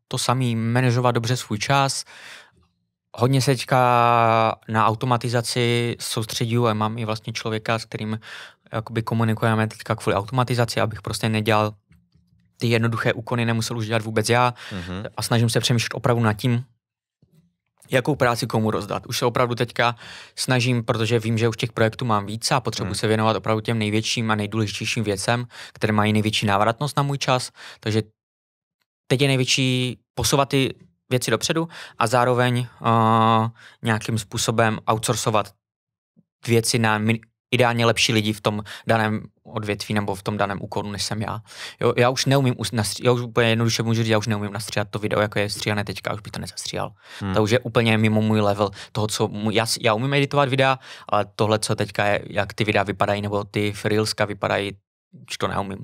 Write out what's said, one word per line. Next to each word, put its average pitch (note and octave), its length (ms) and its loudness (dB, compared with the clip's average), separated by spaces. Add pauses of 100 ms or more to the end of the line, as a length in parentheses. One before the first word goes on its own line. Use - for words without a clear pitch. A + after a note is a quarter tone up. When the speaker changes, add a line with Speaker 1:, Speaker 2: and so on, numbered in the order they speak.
Speaker 1:
to B2+ 100 -6
samý, B2 380 0
manažovat A#2+ 580 2
dobře A#2+ 220 0
svůj G#2+ 220 -6
čas. C3+ 460 0 (1120)
Hodně C3 260 2
se C#3+ 80 2
teďka C3 280 2 (920)
na A2 180 4
automatizaci A#2+ 1120 0
soustředuju A#2 640 -2
a A2 80 2
mám A2 240 -2
i A#2+ 60 -6
vlastně A2 280 -6
člověka, A2 460 -4
s A2 60 -10
kterým A2 360 -6 (520)
jakoby A#2 300 -4
komunikujeme A2 680 0
teďka - 280 -6
kvůli G2+ 200 0
automatizaci, A#2 640 0
abych G#2+ 220 -2
prostě A2 260 -4
nedělal G#2+ 460 0 (840)
ty - 80 -2
jednoduché A#2 460 2
úkony, A#2 320 -4
nemusel A2+ 340 -2
už A2 80 -4
dělat A2+ 160 -2
vůbec A2 260 -2
já. A#2+ 260 4 (180)
Speaker 2:
Mhm. F#2 320 -8 (120)
Speaker 1:
A - 60 -6
snažím A#2 280 2
se A#2+ 100 0
přemýšlet A2+ 340 0
opravdu A#2 280 0
nad A2 100 4
tím, A#2+ 320 -2 (1300)
jakou C3 260 2
práci A#2+ 300 2
komu A2 240 0
rozdat. G2 360 -4
Už B2 120 -4
se C3 80 0
opravdu A#2+ 280 2
teďka A#2+ 400 0 (420)
snažím, B2 480 0
protože A2+ 340 0
vím, A2+ 200 0
že A#2 100 4
už A2 80 -4
těch - 160 -4
projektů A2 320 0
mám G#2 220 0
více A2 280 -4
a C3+ 60 2
potřebuji A2 280 -6
Speaker 2:
Mhm. G#2 60 -4
Speaker 1:
se G#2 120 -2
věnovat A2 300 4
opravdu A2 240 0
těm A2+ 180 -2
největším A2 520 0
a G#2+ 40 2
nejdůležitějším G#2+ 720 -2
věcem, A#2 420 -2 (260)
které - 200 -2
mají G#2+ 200 4
největší G#2+ 340 0
návratnost G#2+ 500 0
na D3 60 2
můj C#3 160 -2
čas. B2+ 320 0 (300)
Takže A2 220 0 (1040)
teď B2+ 160 2
je C#3+ 60 4
největší B2+ 720 0 (160)
posouvat C#3 340 2
ty C3+ 260 0 (360)
věci B2+ 200 0
dopředu D#3+ 380 0 (300)
a A#2 80 2
zároveň, B2 600 2 (200)
eh, A2+ 640 4 (340)
nějakým A2 360 -2
způsobem A2+ 600 0 (140)
outsourcovat A2+ 600 0 (960)
věci A#2 320 2
na A2 200 2
min-, A2+ 200 0 (320)
ideálně A#2 360 4
lepší A#2 260 2
lidi A2 200 2
v G#2 80 -6
tom G#2+ 220 -2 (240)
daném A2 360 2 (200)
odvětví G#2 520 -6
nebo G2+ 200 -2
v F#2+ 80 -12
tom G#2+ 140 -4
daném G2+ 260 -2
úkonu, G#2 300 -6
než F#2+ 120 -6
jsem A2 180 -6
já. F#2 180 -6 (400)
Jo, A#2+ 160 2
já B2 140 6
už C3 160 -2
neumím C3+ 320 4
us-, - 180 -6
nastři-, - 300 -2
já B2 60 6
už A#2+ 80 2
úplně A#2 280 2
jednoduše A2+ 340 2
můžu A2+ 200 0
říct, A2+ 80 0
já A2 80 4
už G#2 80 -4
neumím G#2 260 -4
nastříhat G2+ 380 -6
to - 80 -6
video, G2+ 220 -2
jako G#2 180 0
je G2+ 120 0
stříhané G#2 340 -4
teďka, G2+ 300 -8
už G#2+ 60 -10
bych - 120 -18
to - 80 -10
nezastříhal. G2 520 -8 (280)
Speaker 2:
Hmm. G2 140 -4
Speaker 1:
To G#2+ 80 4
už G#2 80 2
je A2+ 80 4
úplně A2+ 400 0
mimo G#2+ 240 2
můj G#2+ 180 2
level G2+ 300 0 (220)
toho, G#2+ 140 -2
co G#2+ 220 -2
mu-, G#2 220 -4
já A2 160 0
s-, - 140 -4
já A2+ 140 2
umím C3 200 -2
editovat C#3+ 340 2
videa, C3+ 300 2 (300)
ale G2+ 180 2 (100)
tohle, G#2+ 220 2
co G#2+ 180 -2
teďka G#2 280 -2
je, G#2 260 2
jak G2 240 -4
ty A2 100 -2
videa G#2 180 2
vypadají, G2+ 400 -2
nebo G2+ 220 -2
ty G#2 300 -4 (100)
reelska G#2+ 400 0
vypadají, G2+ 480 -4 (580)
už - 80 -10
to G2+ 100 -4
neumím G2 360 -6